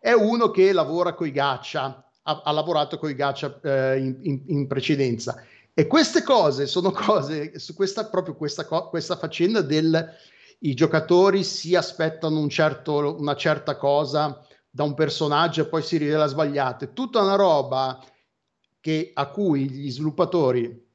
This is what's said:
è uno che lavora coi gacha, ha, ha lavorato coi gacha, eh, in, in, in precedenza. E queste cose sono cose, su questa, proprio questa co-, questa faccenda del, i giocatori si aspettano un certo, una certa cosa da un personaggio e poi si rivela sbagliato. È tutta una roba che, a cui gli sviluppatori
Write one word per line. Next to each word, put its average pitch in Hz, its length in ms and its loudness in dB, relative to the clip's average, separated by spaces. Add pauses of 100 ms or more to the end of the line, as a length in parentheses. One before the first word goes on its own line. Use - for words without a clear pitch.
è 226 100 0
uno 226 400 4
che 190 220 6
lavora 170 400 0
coi 165 180 -4
gacha, 135 720 -4 (180)
ha, 151 220 -4
ha 151 60 -2
lavorato 151 480 0
coi 151 160 -4
gacha, 139 480 -4
eh, 131 360 0
in, 131 240 -4
in, 139 240 -4
in 143 200 -2
precedenza. 135 760 -2 (320)
E 151 140 4
queste 302 380 2
cose 151 420 2
sono 180 240 0
cose, 151 720 -2
su - 140 -16
questa, 196 320 -4
proprio 175 280 -4
questa 147 300 -6
co-, 165 240 -4
questa 170 260 -4
faccenda 170 460 -2
del, 160 480 2 (520)
i 139 140 -2
giocatori 170 680 4
si - 320 -2
aspettano 160 640 -2
un 147 80 0
certo, 151 720 0
una 143 160 -2
certa 147 400 -2
cosa 143 680 0 (260)
da 131 140 -6
un 147 120 -2
personaggio 156 680 0
e 147 60 2
poi 160 160 -2
si - 160 -2
rivela 151 280 2
sbagliato. 139 600 -2
È - 80 -14
tutta 254 260 -2
una 196 160 2
roba 131 680 2 (800)
che, 156 340 -4
a 139 140 -2
cui 147 400 0
gli 135 220 -8
sviluppatori 131 920 0 (120)